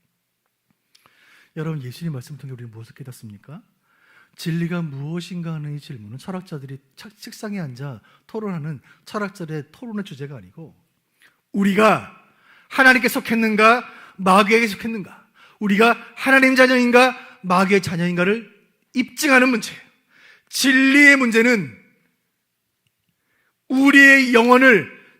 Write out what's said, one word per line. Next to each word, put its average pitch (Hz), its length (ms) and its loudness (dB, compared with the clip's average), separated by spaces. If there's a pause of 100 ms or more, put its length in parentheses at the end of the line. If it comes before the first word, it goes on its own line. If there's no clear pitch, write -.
(1600)
여러분, 156 260 -8
예수님 139 300 -12
말씀을 135 260 -14
통해 135 140 -18
우리는 120 180 -16
무엇을 113 240 -20
깨닫습니까? 127 680 -20 (760)
진리가 170 460 -6
무엇인가 165 720 -12
하는 147 220 -10
이 143 40 -14
질문은 117 380 -18
철학자들이 151 600 -14 (180)
차-, - 140 -20
책상에 208 500 -14
앉아 131 400 -12 (260)
토론하는 165 540 -10 (240)
철학자들의 170 680 -10
토론의 214 340 -12
주제가 143 320 -16
아니고, 107 380 -20 (800)
우리가 196 680 0 (480)
하나님께 254 400 2
속했는가, 226 800 0 (280)
마귀에게 202 500 2
속했는가, 208 560 -12 (380)
우리가 208 320 2 (240)
하나님 262 400 2
자녀인가, 247 600 4 (260)
마귀의 185 400 0
자녀인가를 180 680 -4 (420)
입증하는 262 560 0
문제예요. - 300 -6 (680)
진리의 269 680 4
문제는 226 680 0 (1800)
우리의 269 640 6
영혼을 240 560 4 (300)